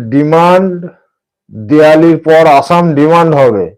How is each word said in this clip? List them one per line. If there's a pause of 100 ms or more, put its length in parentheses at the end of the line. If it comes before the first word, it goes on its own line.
(120)
ডিমান্ড, (920)
দিওয়ালির
পর (160)
আসাম (140)
ডিমান্ড
হবে (120)